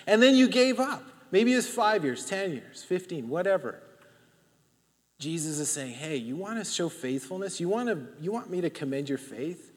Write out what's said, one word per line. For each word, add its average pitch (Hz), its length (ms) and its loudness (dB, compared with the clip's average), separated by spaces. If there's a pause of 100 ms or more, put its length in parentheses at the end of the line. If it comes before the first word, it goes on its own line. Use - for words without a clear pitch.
and 220 160 6
then 262 140 10
you 254 120 8
gave 247 320 4
up. 262 240 -2 (280)
Maybe 226 220 6
it's 247 140 2
five 214 360 2
years, 127 220 -2
ten 190 260 -4
years, - 320 -12
fifteen, 175 460 -6
whatever. 165 520 -2 (1400)
Jesus 156 400 -4
is 147 120 -4
saying, 131 240 -6
"Hey, 151 240 -6
you 120 180 -6
wanna 208 280 -6
show 170 240 -4
faithfulness? 160 720 -6
You 175 100 -2
wanna, 208 380 -2 (120)
you 165 120 -6
want 233 180 -6
me 180 120 -4
to 170 80 0
commend 143 400 -6
your 135 80 0
faith? 151 600 -10